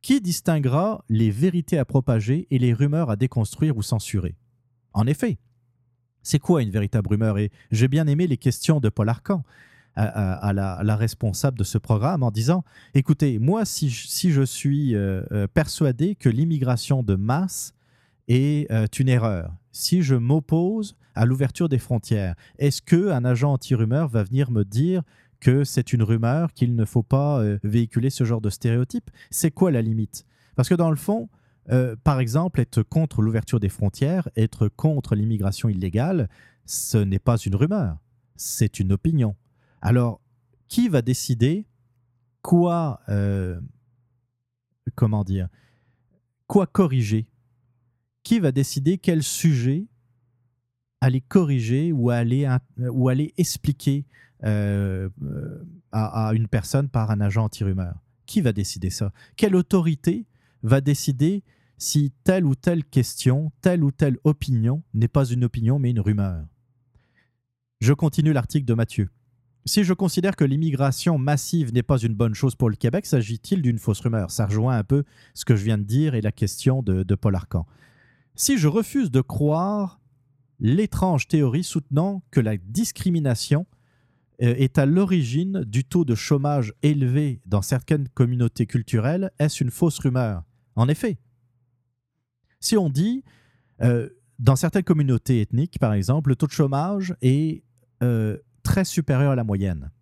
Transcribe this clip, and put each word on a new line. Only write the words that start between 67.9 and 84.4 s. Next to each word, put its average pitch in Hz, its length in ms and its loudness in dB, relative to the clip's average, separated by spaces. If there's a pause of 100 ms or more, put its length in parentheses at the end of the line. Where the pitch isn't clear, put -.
continue 156 400 2
l'article 135 340 -2
de 117 80 2
Mathieu. « 110 360 -2 (580)
Si 208 140 2
je 185 120 2
considère 190 420 0
que - 80 2
l'immigration 139 760 0
massive 139 540 -2
n'est 123 100 2
pas 135 160 2
une 117 160 0
bonne 110 200 2
chose 127 200 0
pour 120 160 2
le 104 60 -4
Québec, 120 280 0
s'agit-il 117 580 -2
d'une 120 180 0
fausse - 180 0
rumeur ? » 113 320 -2
Ça - 160 -2
rejoint 110 320 0
un 104 60 -2
peu 139 180 2 (320)
ce - 100 -12
que 117 120 4
je 98 80 -2
viens 110 120 0
de 104 60 -2
dire 131 320 0
et 113 60 0
la 107 100 -2
question 131 540 -2
de, 92 180 0
de 92 140 0
Paul 101 180 0
Arcand. « 87 320 -6 (720)
Si 269 220 0
je 151 100 2
refuse 214 420 0
de 131 100 2
croire 175 800 -2 (600)
l'étrange 175 680 0
théorie 139 380 0
soutenant 175 640 -4
que - 80 0
la 110 180 0
discrimination, 143 1080 -2 (760)